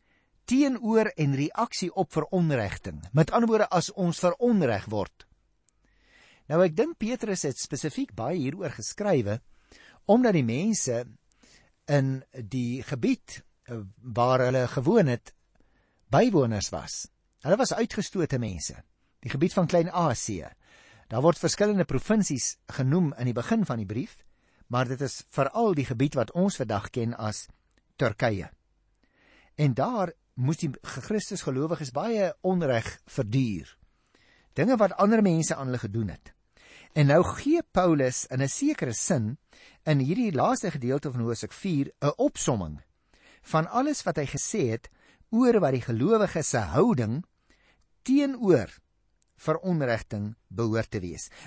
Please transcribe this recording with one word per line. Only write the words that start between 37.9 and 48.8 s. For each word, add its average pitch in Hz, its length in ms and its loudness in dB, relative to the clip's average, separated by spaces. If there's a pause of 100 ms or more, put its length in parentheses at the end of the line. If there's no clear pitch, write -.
in 131 80 0
'n 139 80 0
sekere 196 440 -2
sin 120 440 -2 (480)
in 147 140 4
hierdie 196 320 0
laaste 175 400 0
gedeelte 135 400 -2
van 123 100 -4
hoofstuk 113 320 -4
vier 143 380 -2 (100)
'n 143 160 0
opsomming 101 640 -2 (600)
van 160 260 -2
alles 269 360 -2
wat 170 140 -2
hy 147 80 -2
gesê 147 440 -2
het 113 200 -6 (400)
oor 233 300 4
wat 151 120 4
die 127 100 0
gelowige 165 640 2
se - 140 0
houding 123 680 2 (760)
teenoor 247 680 4 (640)